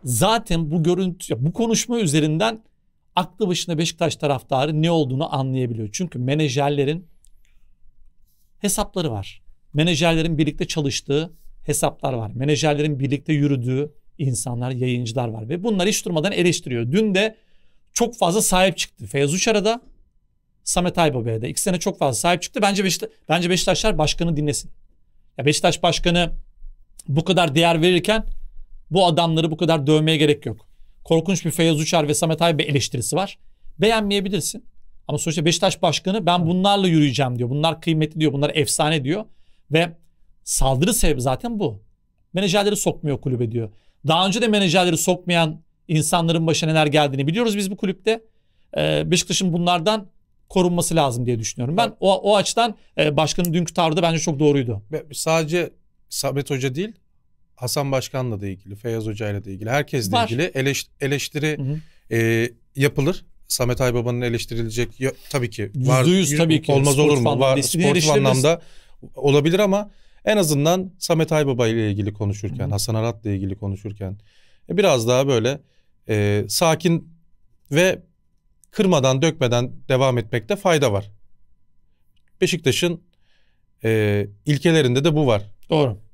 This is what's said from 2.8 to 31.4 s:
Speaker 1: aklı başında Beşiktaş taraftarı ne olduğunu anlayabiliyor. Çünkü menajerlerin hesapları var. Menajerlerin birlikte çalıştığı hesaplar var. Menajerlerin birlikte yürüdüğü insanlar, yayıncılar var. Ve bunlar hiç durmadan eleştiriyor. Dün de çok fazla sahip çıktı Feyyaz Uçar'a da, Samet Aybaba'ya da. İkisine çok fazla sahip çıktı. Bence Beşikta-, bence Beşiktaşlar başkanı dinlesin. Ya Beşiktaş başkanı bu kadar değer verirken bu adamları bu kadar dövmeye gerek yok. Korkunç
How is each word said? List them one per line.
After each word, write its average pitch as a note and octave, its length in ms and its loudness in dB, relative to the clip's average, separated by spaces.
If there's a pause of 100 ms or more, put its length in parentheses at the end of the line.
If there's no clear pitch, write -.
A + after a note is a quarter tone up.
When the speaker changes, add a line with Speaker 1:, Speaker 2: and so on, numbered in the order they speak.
Speaker 1:
aklı F#3 320 -2
başında E3+ 300 -2
Beşiktaş E3+ 380 -2
taraftarı C#3+ 680 -2
ne E3 100 2
olduğunu C#3+ 440 0
anlayabiliyor. B2+ 560 -4
Çünkü D#3+ 280 -8
menajerlerin C#3+ 880 0 (1500)
hesapları G3 520 -2
var. G2+ 300 -10 (320)
Menajerlerin D#3+ 640 2
birlikte D3+ 300 -2
çalıştığı D3+ 680 -4 (320)
hesaplar D3 480 -2
var. A2 220 -6
Menajerlerin D3 640 0
birlikte C#3 340 -2
yürüdüğü C#3 580 0 (260)
insanlar, B2 540 -4
yayıncılar B2 560 -2
var. A2 220 -10
Ve F3 140 -6
bunlar G3+ 240 0
hiç G#3 180 -2
durmadan F3 260 -2
eleştiriyor. C3 600 -2
Dün G3+ 240 2
de A3 200 0 (580)
çok A#3+ 240 -2
fazla F#3+ 240 2
sahip F#3 360 2
çıktı - 300 -10
Feyyaz C#3+ 260 0
Uçar'a G3+ 320 0
da, A#3 160 0 (840)
Samet F3+ 340 -2
Aybaba'ya A#2+ 440 0
da. B2 60 -6
İkisine F3+ 320 -2
çok - 200 -4
fazla C#3 200 0
sahip F3 220 2
çıktı. - 200 -6
Bence G3+ 220 2
Beşikta-, F#3+ 260 -2 (200)
bence E3+ 200 0
Beşiktaşlar F#3 480 0
başkanı D#3+ 400 0
dinlesin. - 340 -4 (680)
Ya B2 80 -4
Beşiktaş D3+ 380 2
başkanı E3+ 480 2 (760)
bu D#3+ 160 0
kadar E3+ 320 0
değer E3 260 4
verirken F3+ 440 2 (680)
bu F#3 140 4
adamları E3 460 2
bu D#3 60 -6
kadar D#3+ 300 2
dövmeye D#3 300 4
gerek D3 280 2
yok. - 220 -8 (360)
Korkunç E3 420 0